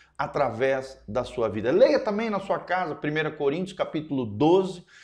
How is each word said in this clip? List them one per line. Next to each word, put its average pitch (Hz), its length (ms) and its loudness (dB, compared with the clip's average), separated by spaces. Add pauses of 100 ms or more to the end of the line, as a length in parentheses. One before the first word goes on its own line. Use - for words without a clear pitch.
(180)
através 135 920 -2
da 120 160 -2
sua 113 260 -2
vida. 107 220 -2
Leia 262 280 6
também 220 300 -2
na 196 100 -2
sua 185 200 -2
casa, 175 340 -2
primeira 156 380 -2
Coríntios, 156 420 -2
capítulo 143 500 -4
doze, 156 640 2 (180)